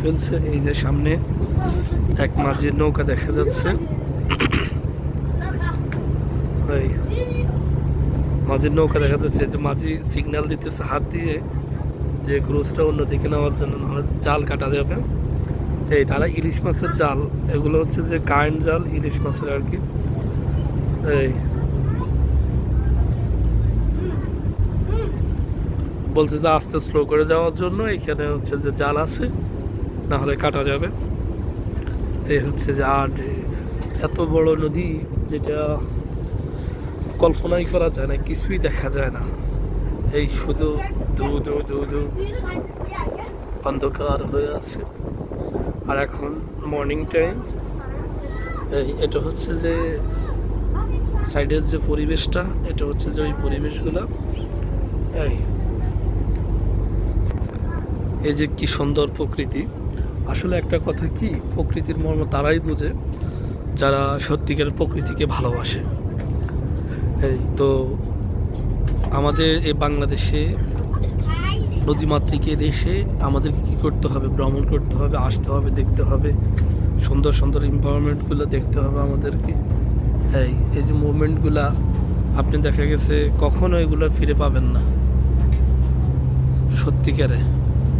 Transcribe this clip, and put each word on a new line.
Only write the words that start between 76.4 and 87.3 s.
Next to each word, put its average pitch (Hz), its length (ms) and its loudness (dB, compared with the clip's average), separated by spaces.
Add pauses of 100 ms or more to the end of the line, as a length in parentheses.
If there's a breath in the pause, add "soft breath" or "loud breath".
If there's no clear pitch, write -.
সুন্দর 139 340 6
সুন্দর 139 200 4 (100)
এনভায়রনমেন্টগুলো 143 720 2 (120)
দেখতে 131 280 2
হবে 139 220 2
আমাদেরকে। 143 460 2 (920)
এই, 123 100 2 (260)
এই 143 80 2
যে 151 160 4
মুভমেন্টগুলা, 151 640 4 (760)
আপনি - 160 2 (100)
দেখা 143 240 4
গেছে 147 240 4 (280)
কখনো 180 320 4 (100)
এগুলো 151 200 2 (120)
ফিরে 151 260 4
পাবেন 131 320 4
না - 60 4 (2000)
সত্যিকারে। 135 600 2 (600)